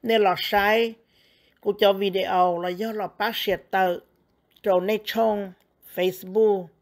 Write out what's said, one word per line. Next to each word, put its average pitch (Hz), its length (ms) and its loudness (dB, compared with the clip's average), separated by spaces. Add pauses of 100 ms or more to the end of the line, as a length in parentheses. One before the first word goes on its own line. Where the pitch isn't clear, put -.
Nè, 226 160 2
lọt 190 220 2
sái. 214 540 0 (680)
Cụ 202 200 -2
cho 202 120 6
video 185 680 0
là 180 80 -4
do 196 240 -6
lọt 208 260 -6
bác 214 180 -4
xe 190 200 -2
tờ. 185 420 0 (640)
Rồi 185 180 2
nè, 202 240 -2
trong 208 480 -2 (420)
Facebook. 185 720 0 (160)